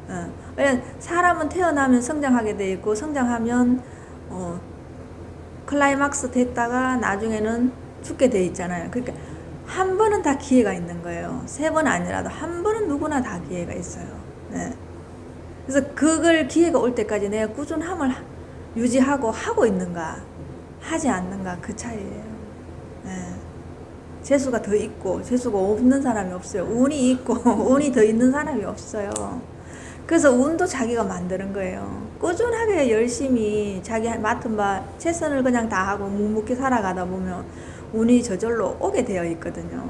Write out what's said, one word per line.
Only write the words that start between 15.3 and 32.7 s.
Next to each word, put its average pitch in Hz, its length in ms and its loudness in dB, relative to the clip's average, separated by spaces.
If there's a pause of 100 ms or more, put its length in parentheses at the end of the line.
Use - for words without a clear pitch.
그래서 269 300 4
그걸 320 520 6
기회가 320 320 6
올 240 140 2
때까지 208 360 0
내가 214 240 0
꾸준함을 311 560 -2
하-, 254 120 -2 (540)
유지하고 254 560 4
하고 415 340 2
있는가, 175 520 0 (640)
하지 320 280 0
않는가 185 520 -2
그 - 140 -8
차이예요. 220 480 -8 (840)
네. 185 60 -8 (1120)
재수가 262 380 2
더 208 140 0
있고 190 480 -2
재수가 247 340 0
없는 240 440 6
사람이 214 320 0
없어요. 180 320 -6
운이 254 460 4
있고 247 220 0
<laughs> 214 400 4
운이 285 180 4
더 220 120 6
있는 226 280 6
사람이 285 340 0
없어요. 202 440 -6 (960)
그래서 302 260 6
운도 285 340 4
자기가 240 380 0
만드는 185 500 -4
거예요. 196 500 -6 (160)
꾸준하게 392 720 2